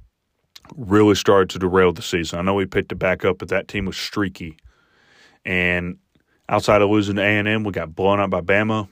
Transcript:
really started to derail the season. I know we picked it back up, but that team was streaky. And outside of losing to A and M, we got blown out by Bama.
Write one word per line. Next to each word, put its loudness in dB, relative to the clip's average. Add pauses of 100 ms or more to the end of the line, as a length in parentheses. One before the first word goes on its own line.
(760)
really 4
started 4
to -10
derail 2
the -8
season. -6
I -4
know 0
we -2
picked -4
it -10
back -2
up, 0
but -14
that -4
team -6
was -10
streaky. -8 (880)
And -2 (520)
outside 4
of 4
losing 2
to -2
A 2
and -2
M, -2
we -6
got -8
blown 0
out 0
by -2
Bama. 0